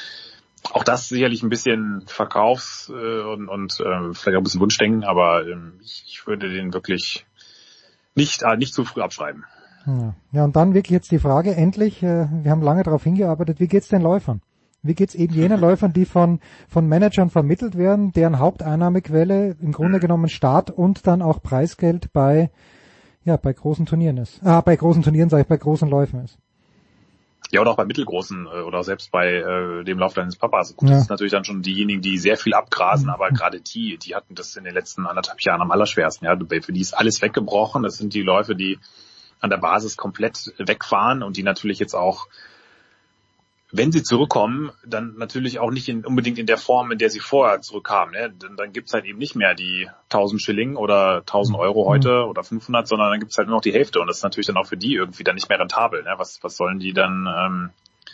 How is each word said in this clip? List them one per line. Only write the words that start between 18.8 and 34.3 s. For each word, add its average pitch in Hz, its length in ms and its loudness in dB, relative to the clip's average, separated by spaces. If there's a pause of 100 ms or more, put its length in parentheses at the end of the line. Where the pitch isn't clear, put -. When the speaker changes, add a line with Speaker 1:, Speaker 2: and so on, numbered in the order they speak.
Speaker 2:
im 156 120 -2
Grunde 175 260 2
Speaker 3:
Mhm. 175 40 2
Speaker 2:
genommen 165 260 2
Start 147 420 2
und 185 360 0
dann 180 140 4
auch 160 220 0
Preisgeld 170 720 0
bei, 147 380 4 (760)
ja, 165 120 2
bei 135 160 0
großen 156 340 -2
Turnieren 160 320 2
ist? - 260 -10
Ah, 170 160 6
bei 170 160 4
großen 165 260 4
Turnieren, 156 280 4
sag 151 100 6
ich, 135 80 4
bei 160 80 4
großen 151 320 0
Läufen 139 360 0
ist. - 140 -16 (1120)
Speaker 1:
Ja, - 120 2
oder 117 80 6
auch 110 60 2
bei 104 100 0
mittelgroßen, 92 600 -6
äh, 87 140 -10
oder 87 240 -4
selbst 95 260 -8
bei, 90 220 2
äh, 90 500 -4
dem 92 160 -4
Lauf 92 160 0
deines 90 220 -6
Papas. 98 400 -2
Gut, 139 140 2
Speaker 2:
Ja. 139 60 8
Speaker 1:
das 131 80 4
ist 101 60 -6
natürlich 101 220 -2
dann 98 120 0
schon 98 180 -8
diejenigen, 98 400 -2
die 95 160 -2
sehr 101 180 2
viel 110 180 -2
abgrasen, 104 520 2
Speaker 2:
Mhm. 90 80 -2
Speaker 1:
aber 95 160 -2
gerade 90 300 -2
die, 110 380 -8
die - 160 -14
hatten 98 200 -10